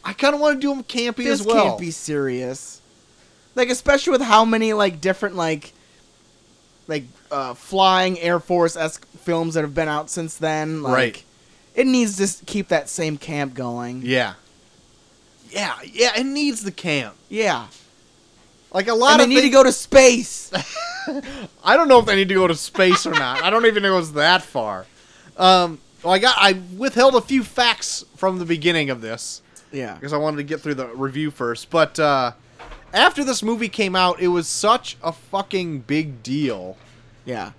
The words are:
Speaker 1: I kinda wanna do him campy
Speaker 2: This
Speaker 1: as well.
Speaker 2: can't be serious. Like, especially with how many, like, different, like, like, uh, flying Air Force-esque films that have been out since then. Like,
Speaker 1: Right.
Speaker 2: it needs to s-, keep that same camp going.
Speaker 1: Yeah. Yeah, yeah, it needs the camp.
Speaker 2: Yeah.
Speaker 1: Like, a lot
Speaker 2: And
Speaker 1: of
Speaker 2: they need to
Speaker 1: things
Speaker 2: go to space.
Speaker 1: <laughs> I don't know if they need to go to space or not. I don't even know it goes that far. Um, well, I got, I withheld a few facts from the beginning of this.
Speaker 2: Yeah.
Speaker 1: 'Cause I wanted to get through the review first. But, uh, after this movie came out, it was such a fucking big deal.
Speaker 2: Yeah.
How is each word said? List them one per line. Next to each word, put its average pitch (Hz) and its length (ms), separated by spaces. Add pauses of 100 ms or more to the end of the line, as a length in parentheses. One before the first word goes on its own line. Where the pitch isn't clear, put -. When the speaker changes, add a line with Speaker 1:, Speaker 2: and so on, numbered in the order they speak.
Speaker 1:
I 202 80
kinda 285 240
wanna 294 240
do 277 100
him 269 140
campy 240 400
Speaker 2:
This 208 160
Speaker 1:
as 196 60
well. 220 240
Speaker 2:
can't 107 100
be 170 100
serious. 131 880 (760)
Like, 247 140
especially 277 420
with 262 100
how 226 220
many, 220 280
like, 196 280
different, 185 340
like, 160 380 (1120)
like, 147 180 (280)
uh, 131 220
flying 185 680
Air 170 180
Force-esque 165 680 (200)
films 165 300
that 160 80
have 147 120
been 156 140
out 151 220
since 165 260
then. 156 480
Like, 127 100
Speaker 1:
Right. 127 300 (500)
Speaker 2:
it 262 140
needs 226 300
to 196 60
s-, - 220
keep 196 220
that 151 200
same 156 280
camp 143 380
going. 123 500
Speaker 1:
Yeah. 123 300 (1160)
Yeah, 185 240 (180)
yeah, 220 240
it 247 100
needs 277 360
the 196 100
camp. 139 440 (120)
Speaker 2:
Yeah. 185 380 (1040)
Speaker 1:
Like, 196 160
a 233 60
lot 254 180
Speaker 2:
And 285 100
Speaker 1:
of 247 60
Speaker 2:
they 254 60
need - 20
to - 60
Speaker 1:
things 269 120
Speaker 2:
go 269 80
to 254 100
space. 254 800 (560)
Speaker 1:
<laughs> 277 580
I 214 120
don't 330 100
know 254 140
if 220 60
they 202 100
need 196 120
to 196 60
go 185 140
to 165 80
space - 500
or 165 60
not. 131 300
I 170 60
don't 226 180
even 208 180
know 196 120
it 175 40
goes 160 140
that 165 280
far. 104 420 (520)
Um, 180 420 (240)
well, 170 100
I 190 60
got, 240 180
I 196 180 (220)
withheld 254 380
a 233 60
few 262 240
facts - 600 (120)
from 185 240
the 175 40
beginning 160 460
of 123 100
this. 113 420 (280)
Speaker 2:
Yeah. 117 300
Speaker 1:
'Cause 143 120
I 151 40
wanted 151 220
to 143 40
get 147 180
through 147 140
the 131 140
review 135 420
first. 117 400
But, 160 300
uh, 135 320 (600)
after 285 300
this 254 220
movie 220 240
came 190 260
out, 180 260
it 180 80
was 175 200
such - 560
a 165 80
fucking 180 680
big 135 440
deal. 120 520 (480)
Speaker 2:
Yeah. 107 340